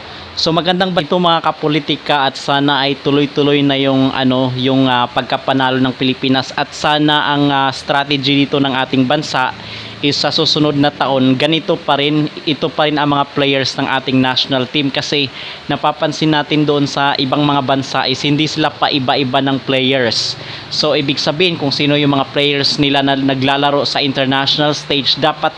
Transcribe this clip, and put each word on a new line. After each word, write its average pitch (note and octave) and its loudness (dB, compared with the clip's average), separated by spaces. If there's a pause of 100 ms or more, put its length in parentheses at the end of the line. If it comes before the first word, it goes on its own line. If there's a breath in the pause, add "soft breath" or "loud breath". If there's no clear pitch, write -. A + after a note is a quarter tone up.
(340 loud breath)
So, - 0
magandang F3+ 0
balita F3 0
mga E3+ 2
kapolitika D3+ 0
at C3+ -2
sana C#3 0
ay C#3 0
tuloy-tuloy C#3+ 2
na C#3 2
yung, C3+ 2
ano, C3 0
yung, C3 2
ah, B2 2
pagkapanalo C3 0
ng C3 0
Pilipinas C3 -2
at C#3+ -6
sana D3+ 2
ang, C#3+ 2
ah, C3+ 2
strategy C#3 0
dito C#3+ 0
ng C3+ 0
ating C3 2
bansa C#3+ 0 (480 loud breath)
is C#3+ 0
sa D3 0
susunod D3+ 2
na C#3+ 2
taon, C3 2
ganito D#3+ 0
pa C#3+ 0
rin, D3+ 2 (240)
ito D#3 -2
pa D3+ 0
rin D3+ -2
ang C#3+ 2
mga C#3+ 0
players C#3 0
ng C#3 -2
ating C3 0
national B2+ 0
team C#3+ -2
kasi C#3+ -2 (400 loud breath)
napapansin D3+ 0
natin D3+ 0
doon C#3+ 2
sa C#3+ 0
ibang C#3+ 0
mga C#3+ 2
bansa C3+ -2 (100)
is C3 -2
hindi D3 2
sila D3+ -2
paiba-iba C#3 0
ng C3+ 0
players. C3 0 (320 loud breath)
So, D3+ 0
ibig C#3 -2
sabihin E3 0
kung C#3+ 0
sino C#3+ 0
yung D3 2
mga C3+ -2
players C#3+ 0
nila C#3 2
na C#3 2
naglalaro C#3 0
sa - -2
international C#3 0
stage, C#3+ -2
dapat D#3 0